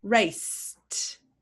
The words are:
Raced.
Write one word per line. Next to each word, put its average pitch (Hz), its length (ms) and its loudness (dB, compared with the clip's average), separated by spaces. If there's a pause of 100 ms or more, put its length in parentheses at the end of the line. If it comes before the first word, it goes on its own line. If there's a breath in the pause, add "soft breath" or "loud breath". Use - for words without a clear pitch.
Raced. - 1160 0 (240)